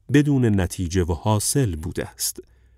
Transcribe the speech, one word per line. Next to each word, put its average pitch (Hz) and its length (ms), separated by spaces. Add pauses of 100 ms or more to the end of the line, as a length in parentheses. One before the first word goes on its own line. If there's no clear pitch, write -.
(140)
بدون 131 460
نتیجه 90 440
و 85 100
حاصل 107 640
بوده 78 340
است. - 300 (380)